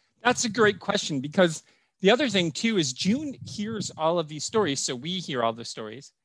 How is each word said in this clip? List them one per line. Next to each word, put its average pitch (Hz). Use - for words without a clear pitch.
That's 247
a 233
great 208
question, 185
because 156
the 185
other 247
thing, 175
too, 226
is 135
June 254
hears 208
all 165
of 160
these 151
stories, 175
so 139
we 165
hear 139
all 113
the 113
stories, 113